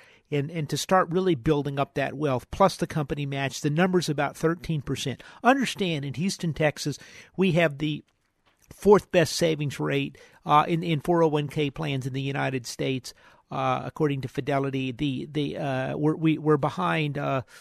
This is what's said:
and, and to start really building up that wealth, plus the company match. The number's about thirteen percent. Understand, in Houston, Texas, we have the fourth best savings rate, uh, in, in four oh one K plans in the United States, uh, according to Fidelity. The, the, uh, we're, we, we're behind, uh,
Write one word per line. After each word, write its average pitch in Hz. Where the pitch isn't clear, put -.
and, 147
and 160
to 147
start 185
really 180
building 143
up -
that 135
wealth, 139
plus -
the 175
company 147
match. 139
The 151
number's 180
about 143
thirteen 165
percent. 131
Understand, 190
in 135
Houston, 170
Texas, 151
we 185
have 160
the 151
fourth -
best 170
savings 151
rate, 143
uh, 151
in, 170
in 165
four 170
oh 160
one 147
K 151
plans 139
in 127
the 135
United 135
States, 135
uh, 131
according 139
to 131
Fidelity. 135
The, 143
the, 147
uh, 139
we're, 151
we, 160
we're 151
behind, 151
uh, 139